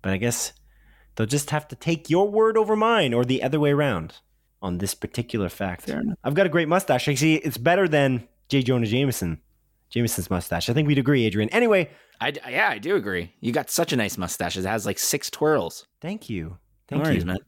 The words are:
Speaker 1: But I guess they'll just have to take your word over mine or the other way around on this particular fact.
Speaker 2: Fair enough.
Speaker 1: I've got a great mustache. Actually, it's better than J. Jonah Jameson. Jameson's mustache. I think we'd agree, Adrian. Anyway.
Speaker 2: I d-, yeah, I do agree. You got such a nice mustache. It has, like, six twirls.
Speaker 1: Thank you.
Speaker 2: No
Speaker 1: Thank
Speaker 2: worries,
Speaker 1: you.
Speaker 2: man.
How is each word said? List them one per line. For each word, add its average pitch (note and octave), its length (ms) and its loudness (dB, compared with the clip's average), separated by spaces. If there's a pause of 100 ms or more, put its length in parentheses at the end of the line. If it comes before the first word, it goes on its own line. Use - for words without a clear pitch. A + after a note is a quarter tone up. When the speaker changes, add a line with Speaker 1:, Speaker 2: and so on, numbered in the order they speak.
Speaker 1:
But F#2+ 100 -2
I G2 40 0
guess A#2 360 -2 (640)
they'll A2+ 100 0
just C#3+ 240 -2
have D3+ 180 -2
to - 80 -14
take E3 320 -4
your F#3 220 4
word A3 260 2
over G#3+ 200 2
mine G#3+ 360 4
or A#2+ 120 2
the B2+ 180 0
other C3+ 180 0
way D3 120 4
around A#2+ 420 0 (480)
on F2+ 160 -2
this F#2+ 160 -4
particular G#2+ 540 -4
fact. F2+ 340 -6
Speaker 2:
Fair - 180 -6
enough. A3 240 -4
Speaker 1:
I've C#3+ 100 -2
got F#3+ 120 4
a - 20 0
great D#3 200 0
mustache. D#3+ 400 2
Actually, D#3 280 4
it's C#3 220 -4
better F3 300 2
than C#3 380 2 (220)
J. C#3 140 2
Jonah A#2+ 240 2
Jameson. A2+ 540 0 (500)
Jameson's A2+ 400 -2
mustache. F2 400 -2
I - 20 0
think D3+ 140 2
we'd C#3+ 120 4
agree, C3 280 2
Adrian. G#2+ 240 0
Anyway. G#3 400 2 (300)
Speaker 2:
I C3+ 100 -2
d-, D3 180 -12
yeah, F#3 200 0
I A#2+ 100 -2
do D3+ 180 -2
agree. F#2 440 -4
You A#2+ 120 -4
got C3+ 180 -4
such E3+ 220 0
a C#3 40 0
nice G#2 200 0
mustache. F2 400 -4
It F#2 80 -4
has, G#2 220 -2
like, G2 120 -4
six - 320 -2
twirls. D3 560 0 (140)
Speaker 1:
Thank G3 300 -10
you. F2+ 180 -4
Speaker 2:
No F2+ 100 -14 (300)
Speaker 1:
Thank D3 160 -2
Speaker 2:
worries, C#3+ 180 2
Speaker 1:
you. E2+ 40 -4
Speaker 2:
man. F#2 200 -4